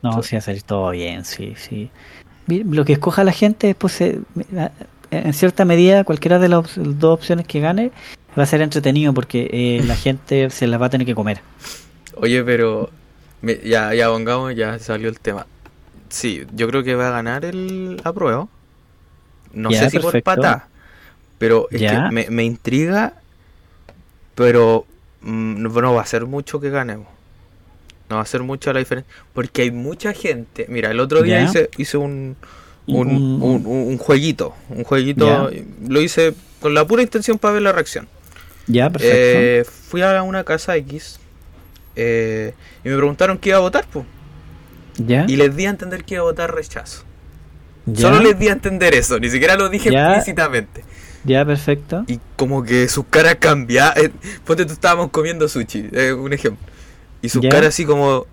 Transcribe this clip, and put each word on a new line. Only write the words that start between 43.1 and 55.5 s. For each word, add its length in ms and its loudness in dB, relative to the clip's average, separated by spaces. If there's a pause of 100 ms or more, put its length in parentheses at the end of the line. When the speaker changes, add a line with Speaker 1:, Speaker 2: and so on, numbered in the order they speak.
Speaker 2:
qué 120 -2
iba 100 6
a 20 4
votar, 260 0
po. 180 -10 (920)
Speaker 1:
Ya. 300 2
Speaker 2:
Y 100 2
les 180 2
di 100 -4
a 40 0
entender 340 -8
que 120 -10
iba 60 -4
a 40 -2
votar 280 -4
rechazo. 500 -12 (840)
Speaker 1:
Ya. 240 -2
Speaker 2:
Solo 120 6
les 160 4
di 100 2
a 60 4
entender 400 0
eso, 260 2
ni 100 -2
siquiera 260 2
lo 140 0
dije 220 0
Speaker 1:
Ya. 240 4
Speaker 2:
explícitamente. 680 -2 (420)
Speaker 1:
Ya, 200 4
perfecto. 600 -2
Speaker 2:
Y 120 -6 (160)
como 280 -2
que 260 2
sus 160 -4
caras 340 4
cambiaban. 580 2
Eh, 140 4 (340)
ponte 200 2
tú, 80 -10
estábamos 360 0
comiendo 400 0
sushi, 440 -6